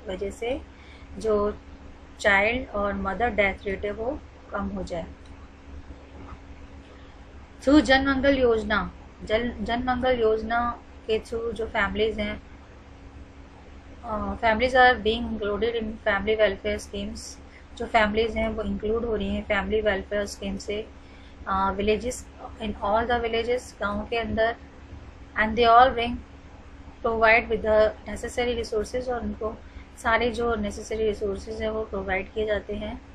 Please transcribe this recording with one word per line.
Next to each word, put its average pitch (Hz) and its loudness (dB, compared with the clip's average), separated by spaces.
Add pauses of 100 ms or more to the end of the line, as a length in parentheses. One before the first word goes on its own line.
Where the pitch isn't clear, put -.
वजह 196 -6
से 247 -4 (560)
जो 208 0 (640)
child 214 4
और 202 -2
mother 196 0
death 196 0
rate 190 -4
है 208 -2
वो 233 -6 (320)
कम 202 -4
हो 196 -6
जाए। 170 -6 (2500)
Through 294 8
जन 269 6
मंगल 269 4
योजना, 214 2 (300)
जन, 226 0
जन 233 -2
मंगल 254 2
योजना 226 0 (260)
के 220 0
through 233 -6
जो 220 -4
फैमिलीज 208 0
हैं, 208 -6 (1600)
अ, 208 -4
families 233 4
are 247 8
being 226 0
included 214 -2
in 226 -2 (220)
family 208 0
welfare 208 0
schemes, 208 -10 (580)
जो 233 -8
फैमिलीज 220 2
हैं 220 0
वो 220 -6
इंक्लूड 208 -2
हो 220 0
रही 196 -2
हैं 208 -4
फैमिली 202 0
वेलफेयर 202 0
स्कीम 196 -8
से, 208 -6 (600)
अ, 196 0
villages, 208 0 (460)
in 208 -4 (100)
all 220 2
the 240 2
villages, 233 -2
गाँव 208 -4
के 233 -2
अंदर, 226 0 (840)
and 220 2
they 233 6 (100)
all 254 10
bring 240 -2 (920)
provide 226 4
with 220 -2
the 214 6 (200)
necessary 233 -2
resources, 233 -4
और 240 -2
उनको 214 -6 (460)
सारे 233 2
जो 233 0
नेसेसरी 214 -4
रिसोर्सेज 214 -4
हैं 220 -2
वो 220 -4
प्रोवाइड 196 -4
किए 214 -2
जाते 208 -2
हैं। 214 -10 (140)